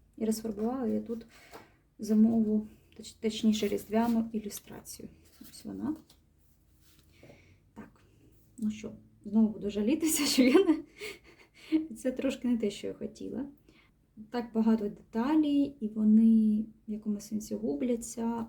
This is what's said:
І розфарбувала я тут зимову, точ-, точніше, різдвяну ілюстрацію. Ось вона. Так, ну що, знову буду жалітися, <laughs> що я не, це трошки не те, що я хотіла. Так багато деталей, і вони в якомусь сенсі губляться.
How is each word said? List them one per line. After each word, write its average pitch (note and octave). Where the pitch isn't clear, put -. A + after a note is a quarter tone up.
І A3
розфарбувала A3
я G#3+
тут A3+
зимову, G#3+
точ-, -
точніше, G#3+
різдвяну A3+
ілюстрацію. -
Ось -
вона. G#3+
Так, -
ну G#3+
що, -
знову G#3
буду F#3
жалітися, D4
<laughs> -
що -
я C#4+
не, E4
це B3+
трошки B3+
не A#3+
те, G#3
що G3+
я F#3+
хотіла. G#3+
Так A#3
багато A3
деталей, C#4+
і G#3+
вони A3
в G#3+
якомусь G#3
сенсі G#3+
губляться. A#3